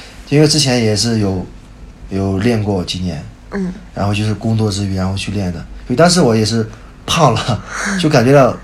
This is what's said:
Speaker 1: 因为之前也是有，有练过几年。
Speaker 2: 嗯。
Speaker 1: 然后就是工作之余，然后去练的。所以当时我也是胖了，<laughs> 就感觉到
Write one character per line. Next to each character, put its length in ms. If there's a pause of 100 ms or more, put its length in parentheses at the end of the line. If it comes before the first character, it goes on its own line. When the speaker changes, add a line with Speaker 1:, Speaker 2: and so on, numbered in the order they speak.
(300)
Speaker 1:
因 100
为 80
之 120
前 240
也 120
是 240
有， 260 (640)
有 300
练 240
过 200
几 160
年。 240 (280)
Speaker 2:
嗯。 220 (220)
Speaker 1:
然 100
后 80
就 100
是 100
工 240
作 120
之 160
余， 100
然 140
后 60
去 160
练 220
的。 60 (280)
所 60
以 20
当 140
时 120
我 140
也 100
是 220 (380)
胖 280
了， 300 (100)
<laughs> 260
就 100
感 160
觉 80
到 300